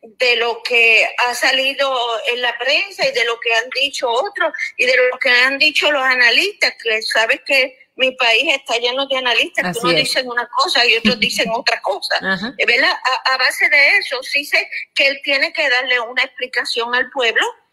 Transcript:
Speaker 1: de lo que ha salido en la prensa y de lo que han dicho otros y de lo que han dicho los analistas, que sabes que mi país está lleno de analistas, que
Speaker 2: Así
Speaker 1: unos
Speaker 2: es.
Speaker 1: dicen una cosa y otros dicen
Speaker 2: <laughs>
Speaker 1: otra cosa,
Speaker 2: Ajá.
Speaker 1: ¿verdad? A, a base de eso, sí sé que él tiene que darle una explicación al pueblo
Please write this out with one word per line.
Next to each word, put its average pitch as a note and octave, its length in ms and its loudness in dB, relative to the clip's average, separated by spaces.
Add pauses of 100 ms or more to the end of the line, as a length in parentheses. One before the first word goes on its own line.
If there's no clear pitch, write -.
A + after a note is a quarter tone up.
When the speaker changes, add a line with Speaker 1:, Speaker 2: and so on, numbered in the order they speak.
Speaker 1:
de A#3+ 360 0
lo A#3 260 -2
que A#3 440 4 (200)
ha A#3+ 80 -2
salido C4+ 600 0 (380)
en A#3+ 80 -4
la A#3+ 160 -2
prensa E4 500 -2
y C4+ 60 0
de A#3 140 0
lo A#3 120 -2
que A#3+ 140 -2
han A3+ 160 0 (100)
dicho C4+ 320 -2
otros D#4+ 440 -2 (240)
y - 80 2
de B3+ 100 4
lo B3+ 220 2
que - 100 -2
han C#4 300 2
dicho D4+ 340 2
los C#4+ 100 2
analistas, C4 720 2 (100)
que A3 200 -2
sabes A#3 420 0
que C4 520 -2
mi C4 160 0
país B3+ 420 2
está C4 240 -4
lleno B3 280 -2
de C4+ 120 -2
analistas, B3+ 460 -2
que F3+ 40 -2
Speaker 2:
Así E3+ 120 -6
Speaker 1:
unos - 120 2
Speaker 2:
es. - 60 2
Speaker 1:
dicen C4+ 300 -2
una A#3+ 200 -4
cosa C4+ 380 0
y A3+ 100 2
otros A3 240 0
dicen A#3+ 300 -2
Speaker 2:
<laughs> A3 40 -2
Speaker 1:
otra A#3+ 280 -2
cosa, - 400 -4
Speaker 2:
Ajá. F#3+ 320 -4 (120)
Speaker 1:
¿verdad? C4 240 2
A, C4 440 -2
a - 20 -4
base C#4+ 320 0
de D4+ 300 4
eso, C#4 240 -4
sí D4 240 -4
sé G4 200 -2 (280)
que C#4 140 2
él C#4 140 -2
tiene D4 300 0
que D#4+ 160 0
darle B3+ 320 0
una B3 220 -4
explicación B3 720 -4
al B3 160 -2
pueblo A#3+ 340 0 (280)